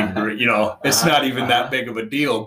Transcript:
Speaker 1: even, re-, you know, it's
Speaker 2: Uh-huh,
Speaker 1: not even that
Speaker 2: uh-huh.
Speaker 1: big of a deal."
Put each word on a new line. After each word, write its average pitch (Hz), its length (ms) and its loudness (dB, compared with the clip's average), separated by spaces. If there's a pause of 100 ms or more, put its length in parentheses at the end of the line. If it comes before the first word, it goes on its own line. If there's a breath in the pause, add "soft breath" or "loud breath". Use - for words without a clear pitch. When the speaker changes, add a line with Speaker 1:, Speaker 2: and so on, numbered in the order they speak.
(120)
Speaker 1:
even, 104 120 -4
re-, 107 160 -6
you 120 60 0
know, 107 380 0
it's 139 180 2
Speaker 2:
Uh-huh, 170 80 4
Speaker 1:
not 143 160 4
even 123 220 -2
that 123 140 4
Speaker 2:
uh-huh. 123 100 -4
Speaker 1:
big 123 160 -2
of 113 100 -8
a 113 80 -4
deal." 127 420 0